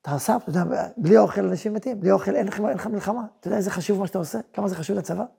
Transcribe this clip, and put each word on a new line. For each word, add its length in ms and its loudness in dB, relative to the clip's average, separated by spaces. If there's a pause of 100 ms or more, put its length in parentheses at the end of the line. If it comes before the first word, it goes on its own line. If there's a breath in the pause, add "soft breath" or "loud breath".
אתה 100 -8
רס"פ, 380 0
אתה 100 0
יודע, 280 -2 (100)
בלי 200 6
אוכל 240 6
אנשים 320 -2
מתים, 260 -6
בלי 120 4
אוכל 240 2
אין 120 2
לך, 120 -6
אין 180 0
לך 100 -8
מלחמה. 380 -4 (140)
אתה 80 -10
יודע 100 0
איזה 140 0
חשוב 280 0
מה 80 -2
שאתה 100 -4
עושה? 220 -4 (140)
כמה 140 -2
זה 80 -2
חשוב 220 -4
לצבא? 280 -4 (140)